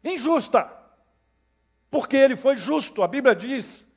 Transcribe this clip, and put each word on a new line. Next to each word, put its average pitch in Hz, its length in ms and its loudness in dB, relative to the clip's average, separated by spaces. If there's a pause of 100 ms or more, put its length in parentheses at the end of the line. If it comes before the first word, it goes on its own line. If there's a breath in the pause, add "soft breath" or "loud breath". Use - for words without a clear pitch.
Injusta. 285 680 0 (1160)
Porque - 260 -2
ele 269 180 6
foi 262 220 0
justo, 220 460 -4
a 170 60 0
Bíblia 262 260 2
diz 233 520 -8 (100)